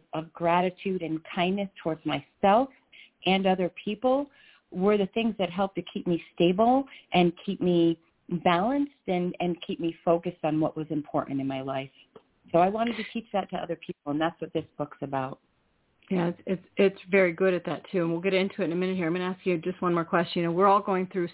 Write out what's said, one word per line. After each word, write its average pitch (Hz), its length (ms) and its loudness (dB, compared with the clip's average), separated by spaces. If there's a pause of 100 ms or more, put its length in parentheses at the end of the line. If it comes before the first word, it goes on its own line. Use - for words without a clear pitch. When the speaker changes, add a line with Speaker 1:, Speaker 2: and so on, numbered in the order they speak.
(140)
Speaker 1:
of 160 200 -6
gratitude 180 680 0
and 160 180 -4 (120)
kindness 196 360 -2 (120)
towards 160 240 -4
myself 196 640 2 (560)
and 190 220 2
other 185 240 2 (120)
people 254 460 0 (420)
were 202 260 2
the 196 100 2
things 226 320 -2
that 180 100 0
helped 190 260 -2
to 175 80 -6 (100)
keep 196 120 -8
me 170 160 0 (140)
stable 226 500 4 (280)
and 175 180 6 (140)
keep 190 160 -4
me 170 360 4 (460)
balanced 233 480 2 (160)
and, 180 320 -2
and 175 260 -2
keep 180 140 -6
me 165 160 -4 (100)
focused 175 380 0
on 156 160 0
what 156 180 -2
was 156 120 -6
important 143 520 -4
in 135 60 -4
my 135 140 -6
life. 135 280 -6 (600)
So 165 80 4
I 180 100 6
wanted 220 280 -2
to 220 60 -8 (100)
teach 226 200 -8
that 190 180 -2
to 185 60 -6
other 170 180 -6
people, - 360 -12
and 147 80 -2
that's 165 220 -2
what 165 120 -10
this 160 120 -2 (120)
book's - 240 -8
about. 135 380 -6 (680)
Speaker 2:
Yeah, 180 180 0
it's, 180 180 -6
it's, 185 200 -6 (100)
it's 190 240 2 (100)
very 185 220 4
good 185 220 0
at 170 120 -4
that, 151 240 -6
too, 185 120 -2
and 165 100 0
we'll 170 80 -2
get 190 140 -2
into 190 280 0
it 180 40 0
in 160 80 -2
a - 20 -4
minute 185 220 -2
here. 170 100 -2
I'm 165 60 -2
gonna 180 100 -4
ask 185 220 -6
you 180 120 0
just 175 240 -6
one 175 120 0
more 165 100 0
question. 175 380 0
You 170 60 0
know, 170 40 -2
we're 185 160 4
all 202 140 6
going 185 260 -2
through 180 260 -4